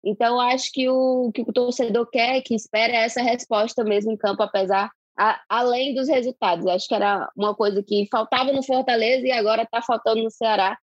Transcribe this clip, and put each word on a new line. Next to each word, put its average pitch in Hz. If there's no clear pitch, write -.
Então, 233
acho 247
que 254
o, 254
que 240
o 226
torcedor 240
quer, 262
que 254
espera 220
essa 233
resposta 233
mesmo 208
em 214
campo, 202
apesar, 196
a, -
além 247
dos 262
resultados. 226
Acho 185
que 233
era 202
uma 202
coisa 202
que 202
faltava 254
no 269
Fortaleza 254
e 254
agora 226
tá 233
faltando 226
no 220
Ceará 214